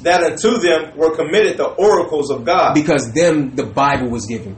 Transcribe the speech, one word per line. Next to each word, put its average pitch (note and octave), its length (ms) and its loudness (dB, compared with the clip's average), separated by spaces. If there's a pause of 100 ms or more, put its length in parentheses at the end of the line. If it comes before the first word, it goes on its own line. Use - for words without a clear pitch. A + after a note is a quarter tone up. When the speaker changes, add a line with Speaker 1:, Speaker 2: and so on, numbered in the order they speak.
Speaker 1:
that F3 200 2
unto A3 340 0
them D#3+ 400 0
were D#3+ 180 2
committed F3 400 0
the - 120 -2
oracles E3+ 640 0
of B2 140 -4
God." D#3+ 300 2
Speaker 2:
Because C#3+ 400 0
them, D3+ 420 0
the - 100 -4
Bible C3+ 440 0
was A#2 160 -6
given. G#2+ 320 -10